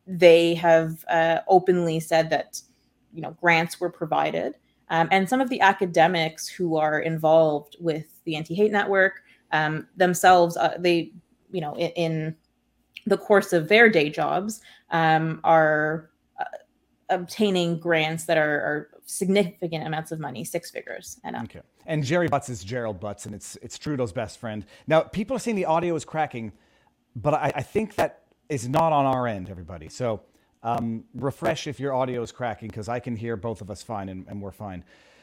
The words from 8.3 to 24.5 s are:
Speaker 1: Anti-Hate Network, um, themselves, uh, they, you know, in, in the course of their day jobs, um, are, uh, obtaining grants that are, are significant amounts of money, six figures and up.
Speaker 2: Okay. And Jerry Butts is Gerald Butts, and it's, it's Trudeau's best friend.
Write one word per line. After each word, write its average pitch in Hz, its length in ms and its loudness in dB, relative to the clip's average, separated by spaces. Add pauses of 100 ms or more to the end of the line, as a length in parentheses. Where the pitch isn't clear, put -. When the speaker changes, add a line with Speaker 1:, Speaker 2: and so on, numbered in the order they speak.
Speaker 1:
Anti-Hate 175 380 0
Network, 196 500 2 (300)
um, 156 340 -2 (100)
themselves, 180 600 6
uh, - 220 0
they, 170 340 0 (400)
you 185 80 -6
know, 147 140 -8
in, 170 160 -2
in 160 460 -4 (720)
the 190 100 2
course 196 360 2
of 160 160 2
their 220 200 8
day 151 200 2
jobs, 160 520 -4 (300)
um, 160 540 2
are, 156 640 2 (280)
uh, - 60 -6 (640)
obtaining 180 720 0
grants 160 460 0
that 165 140 2
are, 151 220 2
are 151 280 -4 (180)
significant 180 800 -2
amounts 156 280 -8
of 160 80 -8
money, 139 240 -10
six - 260 -8
figures - 540 -14
and - 100 -10
up. 117 100 -8
Speaker 2:
Okay. - 160 -16 (260)
And 151 180 -4
Jerry 170 240 0
Butts 139 200 -4
is 110 140 -10
Gerald 107 380 -8
Butts, 101 260 -12
and 104 80 -14
it's, - 280 -18
it's - 140 -16
Trudeau's 131 360 -6
best 110 260 -8
friend. 107 260 -10 (220)